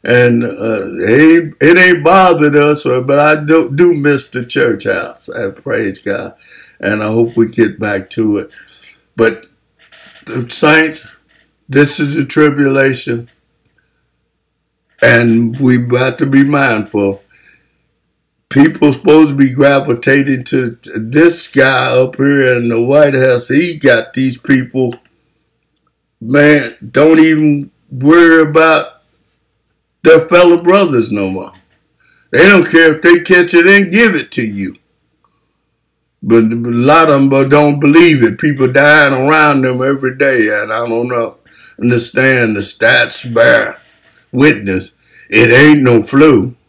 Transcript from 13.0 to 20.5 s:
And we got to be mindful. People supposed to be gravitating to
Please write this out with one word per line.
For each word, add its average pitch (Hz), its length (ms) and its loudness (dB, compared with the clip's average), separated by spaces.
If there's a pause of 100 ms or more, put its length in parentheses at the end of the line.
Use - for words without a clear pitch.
And 117 580 0
we 127 180 2
got 123 420 -2
to 151 60 -2
be 135 180 2
mindful. 110 760 -2 (1300)
People 147 420 2
supposed 151 380 4
to 139 60 -6
be 135 180 0
gravitating 135 920 0
to 127 320 -6 (180)